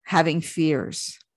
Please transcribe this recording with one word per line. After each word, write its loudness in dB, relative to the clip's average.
having 2
fears, -2